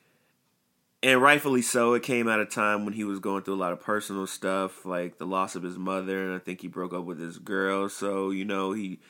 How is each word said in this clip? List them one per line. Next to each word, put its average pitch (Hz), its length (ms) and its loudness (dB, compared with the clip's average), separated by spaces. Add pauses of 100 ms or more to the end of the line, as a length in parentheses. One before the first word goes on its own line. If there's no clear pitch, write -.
(1000)
and 127 200 6
rightfully 143 400 6
so, 120 320 4
it 120 100 2
came 120 240 0
at 110 120 2
a 107 60 0
time 104 400 0
when 104 80 -4
he 110 100 -4
was 98 160 -6
going 98 240 -2
through 98 120 -2
a - 0 -
lot 90 160 0
of 87 100 -6
personal 101 460 -4
stuff, 95 580 -2
like 90 320 -4
the - 80 -8
loss 95 300 -2
of 87 80 -6
his 90 140 -6
mother, 95 460 -2
and 92 120 -4
I 92 40 -8
think 92 220 -10
he 87 60 -10
broke 87 260 -6
up 90 120 -6
with 85 140 -8
his 85 200 -10
girl. 98 500 0
So, 98 400 -2
you 98 160 -2
know, 98 280 -2
he 95 260 -6 (100)